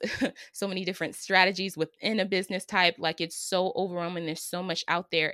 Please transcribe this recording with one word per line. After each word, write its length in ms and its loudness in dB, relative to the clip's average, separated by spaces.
<laughs> 260 -10
so 140 -4
many 160 -4
different 320 -4
strategies 640 4
within 420 0
a 60 2
business 400 -2
type. 320 4
Like, 240 -2
it's 160 -4
so 380 0
overwhelming. 500 -2
There's 180 -4
so 200 -6
much 240 -2
out 240 0
there 220 2